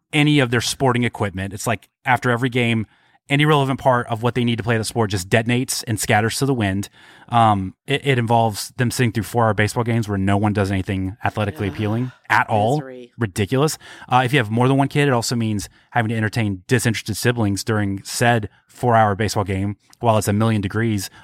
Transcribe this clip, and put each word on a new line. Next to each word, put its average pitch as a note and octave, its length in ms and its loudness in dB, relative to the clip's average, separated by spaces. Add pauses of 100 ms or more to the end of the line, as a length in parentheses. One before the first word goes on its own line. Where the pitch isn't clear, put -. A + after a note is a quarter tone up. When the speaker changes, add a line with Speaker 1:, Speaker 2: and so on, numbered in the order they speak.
(120)
Speaker 1:
any D3 280 4
of B2 120 0
their A#2+ 100 2
sporting B2 420 0
equipment. G2 500 -6
It's G#2 120 -10
like A2+ 220 -4 (180)
after B2 240 2
every B2 200 0
game, A#2 360 0 (440)
any C#3+ 160 4
relevant C#3 340 2
part A#2+ 280 2
of A#2 160 -4
what A#2+ 120 0
they B2 100 0
need A#2+ 120 0
to A2 60 -6
play A2+ 140 0
the G#2+ 80 -2
sport A2+ 260 -2
just F#2+ 180 -4
detonates A#2+ 560 0
and A2+ 140 -4
scatters G#2+ 400 0
to C#3+ 60 0
the C#3 80 2
wind. G2+ 340 -2 (400)
Um, G#2 480 2 (100)
it, C3+ 220 -2
it C3+ 100 2
involves A2+ 600 0
them A#2+ 120 0
sitting A#2+ 220 0
through G#2+ 120 -2
four-hour A2+ 300 2
baseball G#2+ 300 0
games A#2 240 0
where G#2 100 -2
no G2 200 2
one G#2 160 2
does G2 180 0
anything F#2+ 540 -2
athletically G#2 420 -4
Speaker 2:
Ugh. F2+ 60 -4
Speaker 1:
appealing A2+ 380 -4 (180)
at A#2 200 2
all. A2+ 280 2
Speaker 2:
Misery. B2+ 400 -10
Speaker 1:
Ridiculous. A#2 600 0 (300)
Uh, B2+ 160 4
if B2 80 0
you C#3+ 80 4
have G#2+ 100 0
more A#2+ 200 2
than C3+ 80 2
one C#3 100 2
kid, C#3+ 220 0
it - 20 2
also A#2+ 240 -2
means A2 320 -2 (240)
having A#2 160 0
to A2+ 80 -4
entertain G#2+ 520 -2
disinterested A2+ 500 0
siblings A2 480 0
during G2+ 380 -2
said A#2+ 440 0 (200)
four-hour A2 480 4
baseball G#2 280 -2
game G2 320 -2 (240)
while A2+ 180 2
it's G#2 120 0
a G#2 40 2
million A2 280 2
degrees G#2 480 -2 (140)